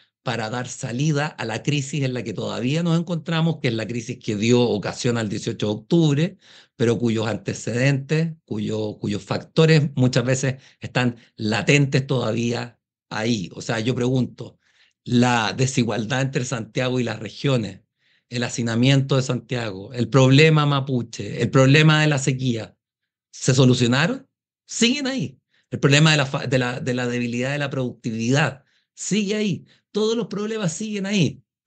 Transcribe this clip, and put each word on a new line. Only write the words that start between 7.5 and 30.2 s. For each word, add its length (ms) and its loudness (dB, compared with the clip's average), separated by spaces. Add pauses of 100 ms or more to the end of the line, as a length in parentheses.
cuyo-, 540 -4
cuyos 240 -4
factores 720 2
muchas 300 2
veces 300 0 (260)
están 340 -2 (220)
latentes 680 2
todavía 720 -2 (320)
ahí. 440 -2
O 80 -14
sea, 180 -4
yo 160 -2
pregunto, 640 -2 (460)
¿la 480 2
desigualdad 680 -2
entre 220 -2
Santiago 560 -4
y 40 -2
las 160 -6
regiones, 640 -4 (480)
el 140 -4
hacinamiento 720 2
de 60 2
Santiago, 720 -6
el 160 -4
problema 560 6
mapuche, 760 -4
el 80 0
problema 520 6
de 60 2
la 100 0
sequía, 580 -4 (560)
se 220 0
solucionaron? 720 2 (380)
Siguen 420 0
ahí. 320 -6 (320)
El 80 -6
problema 320 6
de 60 4
la 80 2
fa-, 220 -6
de 120 2
la, 220 -4
de 120 -4
la 140 -2
debilidad 460 -4
de 60 -4
la 100 -4
productividad 960 -2 (280)
sigue 420 -2
ahí. 300 -2 (260)
Todos 240 0
los 120 -4